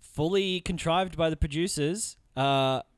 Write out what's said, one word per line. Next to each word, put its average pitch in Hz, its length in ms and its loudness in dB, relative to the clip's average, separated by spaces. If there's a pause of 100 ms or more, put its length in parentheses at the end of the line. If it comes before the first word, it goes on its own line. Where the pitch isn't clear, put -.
fully 185 600 0
contrived 175 560 -2
by 165 120 4
the 160 80 0
producers. 151 800 -2 (180)
Uh, 135 460 2 (160)